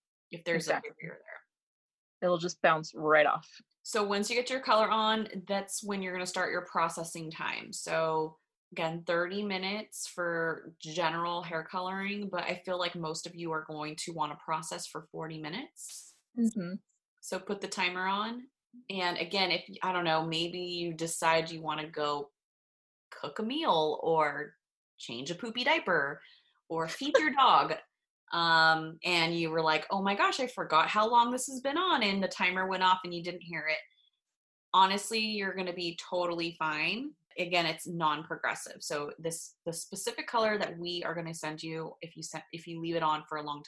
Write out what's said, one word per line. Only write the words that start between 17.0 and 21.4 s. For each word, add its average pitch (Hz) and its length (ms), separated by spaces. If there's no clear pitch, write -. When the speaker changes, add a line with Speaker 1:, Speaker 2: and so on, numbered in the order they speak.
Speaker 1:
So 190 180
put 202 220
the - 60
timer 180 400
on. 214 340
And 180 300
again, 180 320
if, 175 100
I 185 100
don't 175 100
know, 160 220
maybe 165 340
you 175 340
decide 165 580